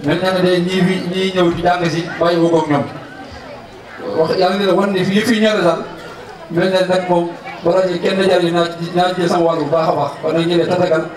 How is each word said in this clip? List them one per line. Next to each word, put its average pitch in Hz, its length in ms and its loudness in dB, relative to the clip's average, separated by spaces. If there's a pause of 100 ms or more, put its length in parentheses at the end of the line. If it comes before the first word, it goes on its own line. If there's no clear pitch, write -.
Mel 156 180 0
na 185 120 0
ne 180 80 0
de 180 100 4 (140)
ñii 185 220 0
fi, 185 80 2 (160)
ñii 190 240 -2
ñëw 175 180 4
di - 80 -4
jàng 175 280 2
si, 160 120 -2 (180)
bàyyi 170 220 2
wu 165 80 4
ko 165 80 4
ak 156 140 0
ñoom. 123 140 0 (1300)
Wax 160 120 2 (100)
Yàlla 190 180 4
ne 202 80 0
la 180 80 4
wan 202 180 2
ne 180 140 0
fi 190 120 0
yëf 220 140 2
yi 214 100 2
ñor 214 200 4
daal. 165 200 2 (680)
Mel 180 240 0
na 185 60 2 (100)
nag 185 200 2
moom, 175 160 2 (380)
balaa 190 240 2
ñu 175 160 -2
kenn 196 160 0 (100)
jariñu, 170 220 2
naa 170 140 2
ci, 170 60 -6 (240)
naa 180 200 2
jël 170 140 0
sama 175 160 2
wàll 160 180 2
bu 139 80 -4
baax 160 160 2
a - 80 0
baax. 117 160 -2 (100)
Kon 156 120 -2
nag 165 140 0
ñu 175 100 0
ne 156 80 2
tatagal 165 380 2 (140)